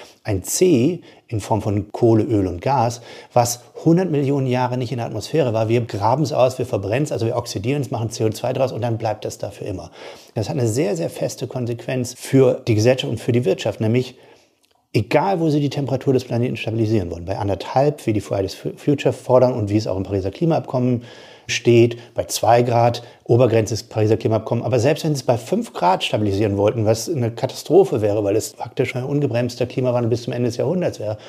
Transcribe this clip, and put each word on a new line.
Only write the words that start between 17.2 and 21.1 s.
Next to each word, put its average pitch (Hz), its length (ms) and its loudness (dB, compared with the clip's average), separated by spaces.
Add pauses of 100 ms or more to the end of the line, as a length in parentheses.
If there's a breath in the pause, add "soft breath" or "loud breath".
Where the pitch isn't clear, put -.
bei 95 120 -4
anderthalb, 104 680 0
wie 110 60 2
die 104 80 -2
Fridays 98 340 -4
for - 220 -8
Future 139 360 0
fordern - 400 4
und 104 160 -4
wie 104 80 2
es 110 100 -2
auch 95 100 -2
im 98 60 -2
Pariser 95 280 -4
Klimaabkommen 127 720 0 (440 loud breath)